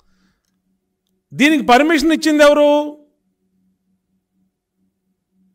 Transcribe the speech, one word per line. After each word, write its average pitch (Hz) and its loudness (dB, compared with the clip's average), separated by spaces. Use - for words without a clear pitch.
దీనికి 269 -2
పర్మిషన్ 294 0
ఇచ్చింది 302 0
ఎవరు? 294 0